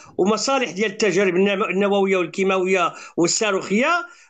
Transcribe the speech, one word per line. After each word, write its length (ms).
ومصالح 540
ديال 200
التجارب 440
النم-، 280
النووية 540
والكيماوية 760
والصاروخية، 880